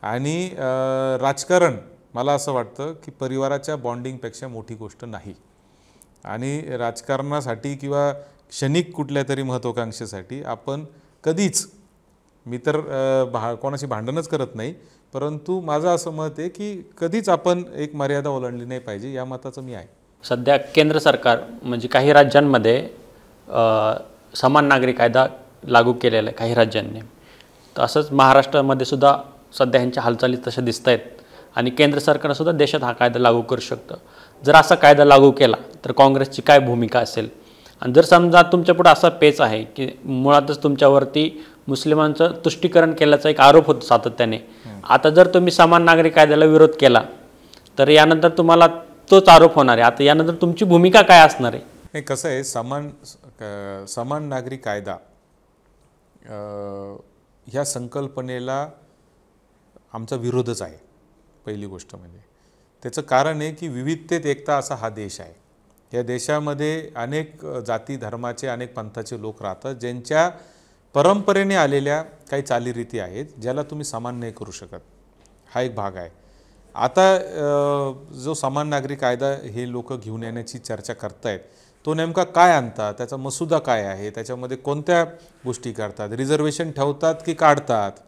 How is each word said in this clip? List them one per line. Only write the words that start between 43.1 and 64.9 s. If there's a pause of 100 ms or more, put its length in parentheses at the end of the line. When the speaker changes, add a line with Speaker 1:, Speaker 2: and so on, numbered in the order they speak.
Speaker 2:
एक
आरोप
होतो
सातत्याने,
Speaker 1:
हम्म.
Speaker 2:
आता
जर
तुम्ही
समान
नागरी
कायद्याला
विरोध (100)
केला (760)
तर
यानंतर
तुम्हाला (440)
तोच
आरोप
होणार
आहे.
आता
यानंतर
तुमची
भूमिका
काय
असणार
आहे? (300)
Speaker 1:
नाही,
कसं
आहे,
समान, (500)
अ,
समान
नागरी
कायदा, (1300)
अ, (1120)
ह्या
संकल्पनेला (1200)
आमचा
विरोधच
आहे. (680)
पहिली
गोष्ट
म्हणजे (640)
त्याचं
कारण
आहे
की
विविधतेत
एकता
असा
हा